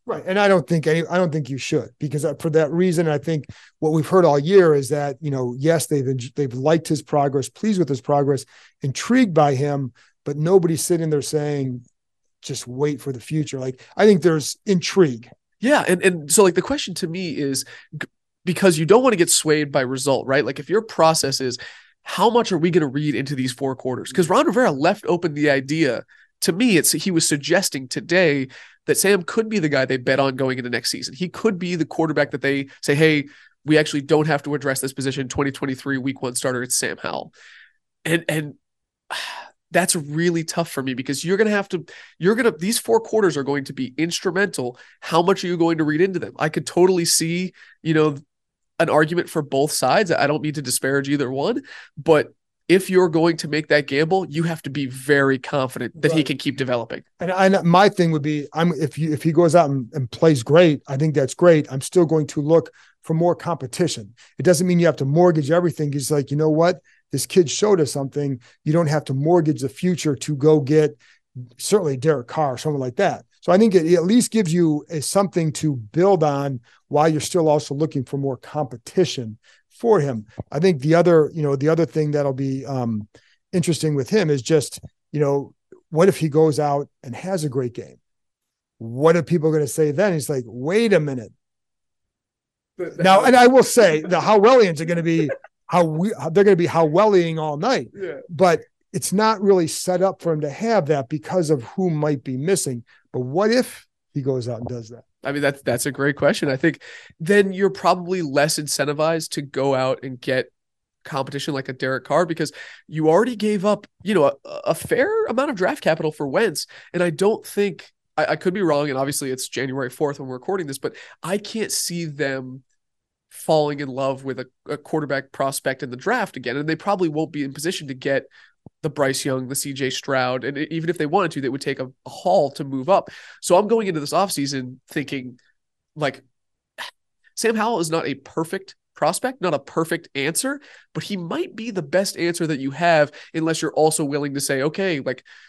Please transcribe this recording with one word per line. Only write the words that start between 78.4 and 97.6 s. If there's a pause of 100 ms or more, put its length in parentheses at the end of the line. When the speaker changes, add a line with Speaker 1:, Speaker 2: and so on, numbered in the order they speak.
Speaker 1:
for
him. (260)
I
think
the
other,
you
know,
the
other
thing
that'll
be,
um, (420)
interesting
with
him
is
just, (320)
you
know, (340)
what
if
he
goes
out (140)
and
has
a
great
game? (800)
What
are
people
gonna
say
then?
He's
like,
"Wait
a
minute." (1400)
Speaker 2:
But
Speaker 1:
Now,
and
I
will
say
the
Howellians
are
gonna
be (360)
how
we, (200)
they're
gonna
be
Howelling
all
night.